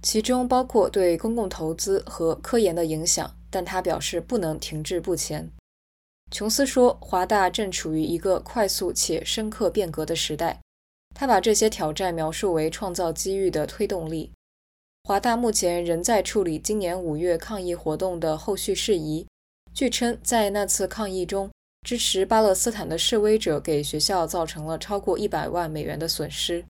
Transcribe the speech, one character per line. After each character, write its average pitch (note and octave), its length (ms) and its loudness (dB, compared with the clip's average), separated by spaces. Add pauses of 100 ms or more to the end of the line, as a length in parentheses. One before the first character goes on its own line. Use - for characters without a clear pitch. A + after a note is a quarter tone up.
其 - 200 0
中 B3 260 0
包 B3+ 160 4
括 A#3 260 4
对 F3+ 280 4
公 A3+ 180 -2
共 G#3+ 140 0
投 D#3+ 240 -4
资 G3 340 0
和 E3 280 -2
科 - 220 -2
研 G3+ 160 4
的 E3+ 120 0
影 D#3 200 -4
响， - 300 -2 (140)
但 F#3 160 -2
他 F#3 160 -2
表 E3+ 180 0
示 E3 220 -4
不 A#3+ 160 -4
能 D#3+ 200 -2
停 D#3 240 -6
滞 E3+ 200 -2
不 F3+ 120 -2
前。 D#3+ 380 -6 (800)
琼 G#3+ 180 -4
斯 C#4 160 4
说， B3 360 6
华 F#3 240 0
大 F#3+ 240 4
正 G3 200 -2
处 E3 240 -4
于 D#3+ 80 2
一 E3 160 0
个 F#3 220 2
快 - 260 0
速 F#3+ 280 -2
且 - 320 -2
深 A3 240 -2
刻 G#3+ 200 0
变 F3 220 0
革 D#3 140 -4
的 E3 100 -2
时 D3+ 220 -4
代， E3 240 -2 (520)
他 - 140 -4
把 G#3+ 140 6
这 A3 120 2
些 A3 160 4
挑 D#3+ 220 -2
战 F3+ 220 -2
描 D#3+ 180 -2
述 F3+ 220 0
为 D#3 160 2
创 F#3 240 -6
造 E3+ 180 -2
机 F#3+ 260 -4
遇 F#3+ 140 2
的 D3+ 160 -2
推 - 180 -2
动 F3 240 -4
力。 D#3+ 220 -6 (720)
华 G3+ 160 0
大 A#3 160 2
目 A#3+ 160 2
前 F3 320 0
仍 E3+ 180 0
在 G#3+ 220 4
处 - 180 0
理 E3+ 160 0
今 G#3+ 220 -2
年 F#3 200 -2
五 D#3+ 180 -4
月 E3+ 200 2
抗 G3+ 240 -6
议 F3 140 -2
活 D#3 220 -2
动 F#3 200 -2
的 D#3+ 200 0
后 G3 180 -2
续 F#3+ 180 -2
事 F#3+ 240 2
宜。 D#3 300 -4 (460)
据 C4 160 0
称， A#3+ 340 0
在 A3 280 2
那 G3+ 140 0
次 F#3+ 220 0
抗 G#3 240 -4
议 F#3 140 -2
中， G3 260 -4 (340)
支 A#3+ 120 -2
持 F#3+ 280 2
巴 A3 140 4
勒 G#3 160 6
斯 G#3 160 0
坦 G#3 160 -8
的 D#3+ 100 -2
示 A3 200 2
威 G#3+ 200 6
者 D#3+ 220 2
给 D3 240 0
学 D3+ 160 -4
校 F3+ 260 2
造 E3+ 200 -2
成 D#3+ 200 -8
了 D#3+ 120 -4
超 G3+ 200 -4
过 G3 220 0
一 G#3 80 0
百 D3+ 220 -2
万 E3+ 200 -2
美 D3+ 140 -6
元 D3+ 160 -6
的 D#3+ 80 -4
损 D#3 240 -4
失。 E3+ 320 -4 (140)